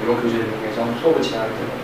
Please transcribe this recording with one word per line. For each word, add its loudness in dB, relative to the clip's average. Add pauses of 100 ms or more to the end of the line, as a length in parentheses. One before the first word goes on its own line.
이런 2
교재를 2
이용해서 -2
수업을 4
진행하게 -2
됩니다. -6